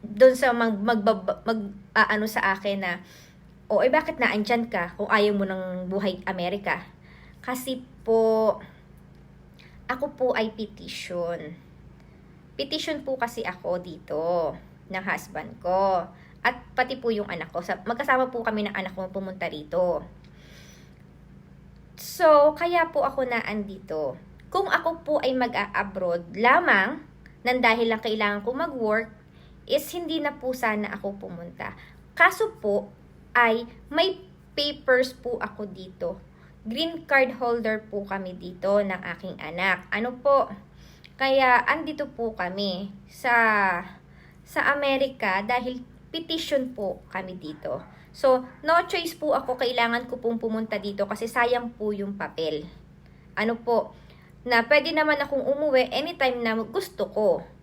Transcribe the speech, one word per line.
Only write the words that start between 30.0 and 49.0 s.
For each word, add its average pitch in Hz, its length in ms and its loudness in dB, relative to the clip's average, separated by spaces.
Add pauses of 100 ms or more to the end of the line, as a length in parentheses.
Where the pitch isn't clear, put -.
na 294 160 -4
po 254 200 -6
sana 214 400 -2
ako 202 240 -8
pumunta. 175 560 -12 (400)
Kaso 370 440 2
po, 202 320 -2 (440)
ay 233 320 4 (240)
may 359 280 0 (400)
papers 262 560 0
po 240 240 -8
ako 214 320 -8
dito. 185 480 -8 (440)
Green 320 480 -4
card 262 320 2
holder 226 480 -2
po 202 160 -6
kami 190 320 -8
dito 180 400 0
ng 190 240 0 (160)
aking 185 240 -12
anak. 175 480 -2
Ano 233 320 -4
po? 277 240 4 (720)
Kaya 269 480 6
andito 294 400 -2
po 226 320 -6
kami 185 480 -4 (240)
sa, 240 240 0 (1120)
sa - 240 0
Amerika 269 720 0
dahil 247 400 -2 (320)
petition 320 560 -2
po 202 400 -6
kami 185 240 -8
dito. 151 480 -10 (320)
So, 254 320 4 (160)
no 320 240 4
choice 339 320 -4